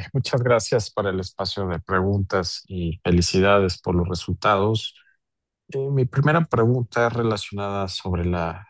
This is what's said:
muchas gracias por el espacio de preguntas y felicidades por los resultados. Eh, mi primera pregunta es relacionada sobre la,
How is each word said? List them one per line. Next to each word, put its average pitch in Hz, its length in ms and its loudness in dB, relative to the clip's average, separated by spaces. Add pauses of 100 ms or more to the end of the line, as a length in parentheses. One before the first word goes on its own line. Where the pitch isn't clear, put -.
(120)
muchas 127 300 0
gracias 120 480 2
por 101 160 -4
el 95 140 -2
espacio 95 480 -6
de 85 100 -4
preguntas 95 880 -2
y 87 360 -6
felicidades 92 800 4
por 90 140 -2
los 87 140 0
resultados. 101 840 -2 (720)
Eh, 135 200 -6
mi 135 160 2
primera 151 400 2
pregunta 120 640 2
es 117 60 0
relacionada 101 720 -2
sobre 90 380 -4
la, 87 460 -4